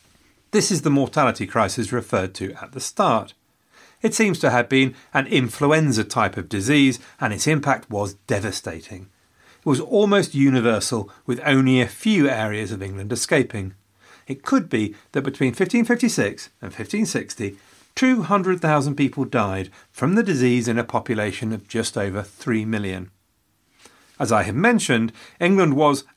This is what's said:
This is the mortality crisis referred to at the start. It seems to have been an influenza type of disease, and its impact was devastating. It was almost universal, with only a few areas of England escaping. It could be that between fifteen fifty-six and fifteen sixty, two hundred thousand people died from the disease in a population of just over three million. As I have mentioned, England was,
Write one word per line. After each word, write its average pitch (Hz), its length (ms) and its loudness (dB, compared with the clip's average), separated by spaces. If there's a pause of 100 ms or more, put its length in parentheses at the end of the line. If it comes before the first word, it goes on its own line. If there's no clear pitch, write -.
(500)
This 208 200 2
is 165 120 0
the 151 80 0
mortality 120 560 0
crisis 101 460 -2
referred 98 420 -4
to - 260 -8
at - 120 -18
the 131 80 -12
start. 120 540 0 (680)
It 220 120 0
seems 196 260 2
to 139 100 2
have 120 180 2
been 135 260 2 (180)
an 135 140 0
influenza 143 760 2
type 104 340 -2
of 95 120 -8
disease, 131 500 2 (220)
and 113 120 -2
its 98 140 -6
impact 147 420 0
was 101 260 -4 (120)
devastating. 95 840 -6 (520)
It - 60 -20
was 143 140 2
almost 202 540 2
universal, 117 760 2 (140)
with 123 200 -4
only 131 360 4
a 120 60 2
few 185 420 2
areas 107 420 -2
of 101 120 -8
England 98 300 -8
escaping. 117 640 -2 (520)
It 135 180 -12
could 247 240 0
be 107 260 -2 (180)
that 139 100 -2
between 131 320 -2
fifteen 196 300 0
fifty-six 226 640 -2 (100)
and 92 120 -14
fifteen 196 340 -4
sixty, 101 500 -6 (380)
two 254 280 2
hundred 185 380 0
thousand 147 360 0
people 139 280 0
died 95 460 -2 (200)
from 151 240 0
the 226 80 4
disease 123 460 2
in 117 100 0
a 117 60 -2
population 107 680 -4
of 107 140 -10
just 110 300 -6
over 101 260 -4
three 107 440 -4
million. 95 440 -6 (1120)
As 120 100 -2
I 107 120 4
have 95 120 -4
mentioned, 135 580 0 (280)
England 175 340 4
was, 143 300 2 (120)